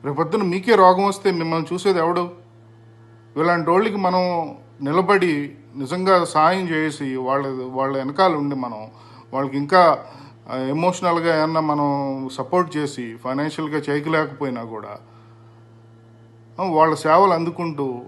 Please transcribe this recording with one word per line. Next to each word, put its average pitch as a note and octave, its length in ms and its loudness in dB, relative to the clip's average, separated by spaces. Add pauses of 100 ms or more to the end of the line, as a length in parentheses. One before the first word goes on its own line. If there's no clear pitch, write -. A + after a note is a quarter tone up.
రేపొద్దున D#3 380 -2
మీకే F#3+ 320 2
రోగం F#3 300 8
వస్తే G3 260 0
మిమ్మల్ని E3 420 -2
చూసేది F3+ 260 0
ఎవడు? F3 320 0 (1040)
ఇలాంటి E3 320 0
వాళ్ళకి G3+ 280 2
మనం F3+ 580 0 (260)
నిలబడి E3 720 2 (220)
నిజంగా F3 500 2
సాయం E3+ 440 2
చేసి D3 460 -4
వాళ్ళ, C3+ 320 -2 (160)
వాళ్ళ C3+ 340 -4
వెనకాల C#3+ 380 2
ఉండి C#3+ 200 -2
మనం A2+ 320 -8 (460)
వాళ్ళకి C3+ 240 -4
ఇంకా, D#3+ 480 4 (440)
ఆ, A#2+ 80 -6
ఎమోషనల్గా E3+ 840 0
ఏమన్నా D#3+ 220 0
మనం C#3 720 -2
సపోర్ట్ D3+ 440 -2
చేసి B2+ 380 -6
ఫైనాన్షియల్గా D3 600 -4
చేయలేకపోయినా C#3+ 880 -2
కూడా, G#2+ 340 -12 (1600)
ఆ, F3+ 40 -2
వాళ్ళ D#3+ 320 4
సేవలు E3+ 360 4
అందుకుంటూ E3 760 -4